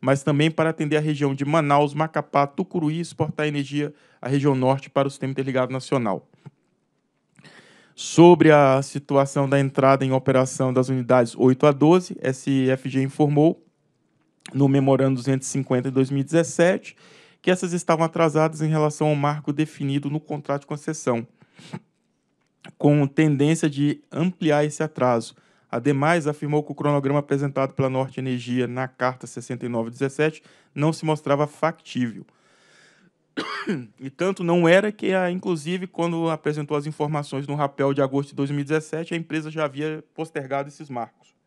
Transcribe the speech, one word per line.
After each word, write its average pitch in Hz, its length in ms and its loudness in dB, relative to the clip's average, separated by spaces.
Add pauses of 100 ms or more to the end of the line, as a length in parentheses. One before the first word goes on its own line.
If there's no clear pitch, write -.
mas 135 220 0
também 151 280 2
para 160 200 0
atender 156 260 -2
a 151 40 2
região 147 340 -2
de 135 100 -4
Manaus, 147 480 2
Macapá, 147 540 0
Tucuruí 160 500 -4
e 170 40 -6
exportar 156 460 -4
energia 143 460 -4 (280)
à - 80 -10
região 139 260 2
norte 131 340 0
para 139 180 0
o 139 40 -4
sistema 135 220 -8
interligado 131 380 -2
nacional. 123 560 -4 (1700)
Sobre 160 560 8
a 139 300 6
situação 139 680 -2
da 139 140 2
entrada 135 460 2
em 131 60 0
operação 131 600 0
das 127 160 0
unidades 127 480 2
oito 127 300 4
a 147 40 8
doze, 160 520 2
S 131 480 -2
F 131 180 -4
G 131 140 -2
informou, 147 600 2 (920)
no 139 120 4
memorando 135 500 2
duzentos 131 300 -4
e - 40 -10
cinquenta 131 400 -2
de 131 40 -10
dois 131 160 2
mil 139 120 -2
e - 20 -2
dezessete, 170 720 0 (460)
que - 80 0
essas 180 220 -2
estavam 165 320 0
atrasadas 160 580 0
em 156 60 0
relação 151 400 0
ao 151 80 2
marco 147 360 -2
definido 143 560 -4
no 151 120 -4
contrato 143 420 -8
de - 60 -20
concessão, 139 580 -4 (1500)
com 147 280 4
tendência 151 640 2
de 143 320 -2 (100)
ampliar 151 540 0
esse 151 180 -6
atraso. 123 520 -2 (340)
Ademais, 143 580 0
afirmou 147 360 -2
que 147 80 -10
o 147 40 -10
cronograma 143 440 0
apresentado 139 560 -2
pela 135 160 0
Norte 131 300 -4
Energia 123 480 -2
na 127 180 -6
carta 127 400 -4
sessenta 123 400 -10
e - 20 -6
nove 117 220 -4
dezessete 139 520 -4 (320)
não 147 180 0
se 156 120 -10
mostrava 147 420 0
factível. 123 800 -6 (1120)
<coughs> - 600 -8
E 135 120 -12
tanto 190 320 -4
não 170 260 4
era 196 220 6
que, 202 220 -4
a, 185 180 0
inclusive, 180 560 -6
quando 165 420 -2
apresentou 151 480 -4
as 143 80 -4
informações 147 640 -6
no 143 80 -6
rapel 139 400 0
de 139 80 2
agosto 139 280 -2
de - 40 -20
dois 139 160 -4
mil 143 100 -2
e 143 40 -4
dezessete, 156 500 -4
a - 20 -4
empresa 156 340 -6
já 156 140 -4
havia 151 400 -6 (100)
postergado 143 540 -6
esses 143 220 -18
marcos. 120 440 -12 (120)